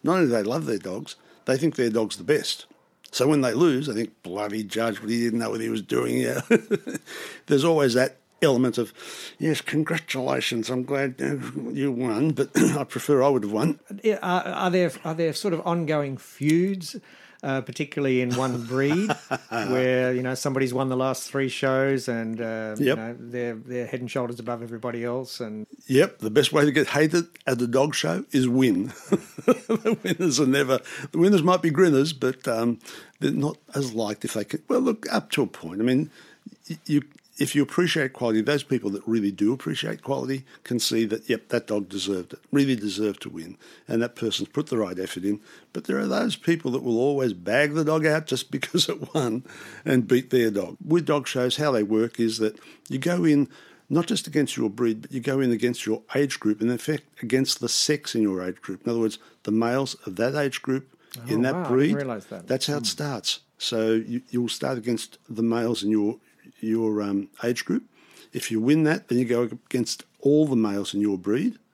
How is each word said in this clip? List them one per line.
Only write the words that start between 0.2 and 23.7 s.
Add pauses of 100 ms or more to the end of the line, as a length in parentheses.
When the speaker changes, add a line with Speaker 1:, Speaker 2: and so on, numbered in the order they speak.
Speaker 1:
do
they
love
their
dogs, (260)
they
think
their
dog's
the
best. (440)
So
when
they
lose,
they
think, (100)
"Bloody
judge,
but
he
didn't
know
what
he
was
doing."
Yeah.
<laughs>
There's
always
that (240)
element
of, (440)
"Yes,
congratulations,
I'm
glad,
uh, (340)
you
won,
but
<clears throat>
I
prefer
I
would
have
won." (240)
Speaker 2:
Yeah,
are,
are
there, (120)
are
there
sort
of
ongoing
feuds, (480)
uh,
particularly
in
one
breed, (200)
Speaker 1:
<laughs>
Speaker 2:
where,
you
know,
somebody's
won
the
last
three
shows
and,
uh,
you
Speaker 1:
Yep.
Speaker 2:
know,
they're,
they're